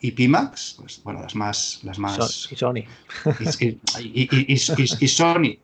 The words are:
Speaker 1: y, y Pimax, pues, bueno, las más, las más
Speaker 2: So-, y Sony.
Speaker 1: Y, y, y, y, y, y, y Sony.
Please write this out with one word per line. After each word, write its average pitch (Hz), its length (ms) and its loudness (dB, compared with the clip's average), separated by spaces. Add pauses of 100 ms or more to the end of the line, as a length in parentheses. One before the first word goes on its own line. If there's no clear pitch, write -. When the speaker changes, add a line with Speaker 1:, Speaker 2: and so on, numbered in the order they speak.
Speaker 1:
y, 131 60 -4
y 113 40 0
Pimax, 139 680 2
pues, - 240 -20
bueno, 104 180 -10
las - 140 -12
más, 104 480 -4
las 98 160 -10
más 101 160 -4
Speaker 2:
So-, - 380 -4
y - 20 -12
Sony. 123 300 -2 (1120)
Speaker 1:
Y, 120 40 -10
y, 120 180 -2
y, 123 100 0
y, 139 220 4
y, - 20 6
y, 139 500 2
y - 20 4
Sony. 170 560 4